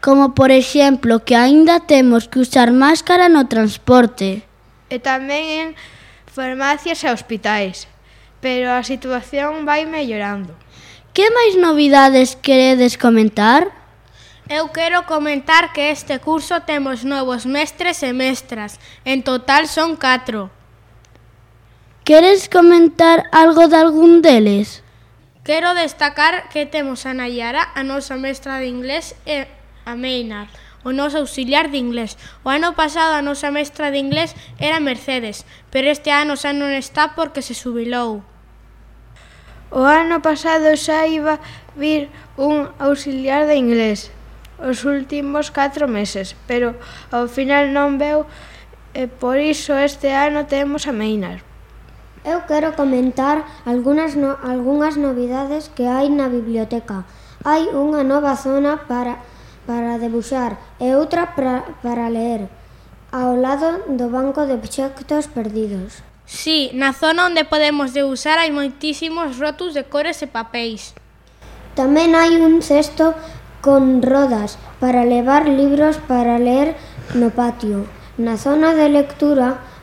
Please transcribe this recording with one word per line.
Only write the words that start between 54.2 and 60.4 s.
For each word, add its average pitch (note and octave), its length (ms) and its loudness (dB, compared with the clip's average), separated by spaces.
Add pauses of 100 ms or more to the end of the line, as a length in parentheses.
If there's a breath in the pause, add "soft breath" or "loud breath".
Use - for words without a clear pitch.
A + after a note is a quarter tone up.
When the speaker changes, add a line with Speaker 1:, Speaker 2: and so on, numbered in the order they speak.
Speaker 4:
algunhas C#4 480 -2
novidades C#4 800 -4
que B3 80 -4
hai B3+ 240 0
na C#4 240 -2
biblioteca. A3+ 720 -6 (400 soft breath)
Hai D#4+ 320 -2
unha D4 320 -2
nova C#4 320 -2
zona C#4+ 480 -2
para, B3 320 -6 (480 soft breath)
para A#3 320 -6
debuxar A#3 560 -6 (240 soft breath)